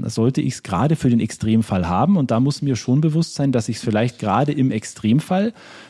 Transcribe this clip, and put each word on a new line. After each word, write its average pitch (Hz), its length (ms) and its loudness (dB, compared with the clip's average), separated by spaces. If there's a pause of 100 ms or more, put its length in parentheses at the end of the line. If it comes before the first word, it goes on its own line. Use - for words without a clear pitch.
sollte 127 340 0
ich's - 220 -4
gerade 131 320 0
für 135 160 0
den 117 80 4
Extremfall 107 680 0
haben. 127 300 2
Und 135 140 0
da 113 80 2
muss 143 240 0
mir 135 120 0
schon 127 260 0
bewusst 160 340 0
sein, 139 160 0
dass 120 180 -2
ich's 113 140 -6
vielleicht 113 340 0
gerade 110 340 0
im 131 200 0
Extremfall 147 800 0 (360)